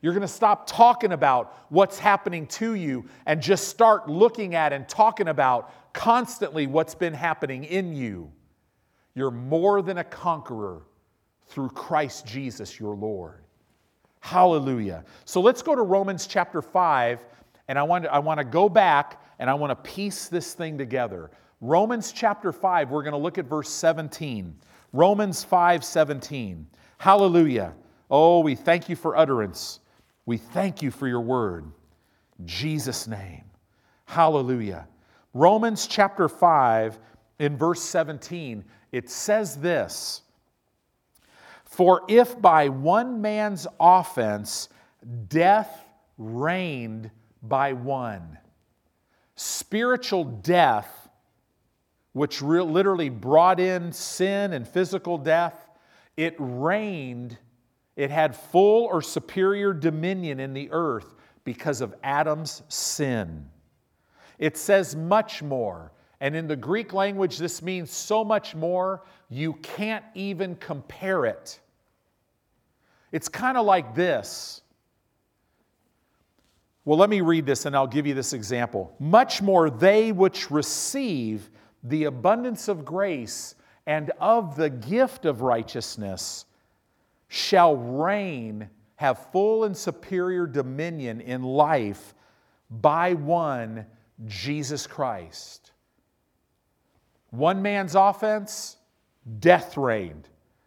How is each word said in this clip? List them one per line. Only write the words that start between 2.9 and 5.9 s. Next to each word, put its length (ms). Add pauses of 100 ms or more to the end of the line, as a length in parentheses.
and 160
just 280
start 420
looking 440
at 200
and 120
talking 420
about 640